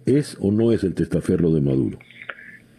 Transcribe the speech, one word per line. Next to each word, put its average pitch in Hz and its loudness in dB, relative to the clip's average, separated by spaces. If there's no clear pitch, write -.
¿Es 143 0
o 98 0
no 113 2
es 98 0
el 85 0
testaferro 82 0
de 76 2
Maduro? 67 0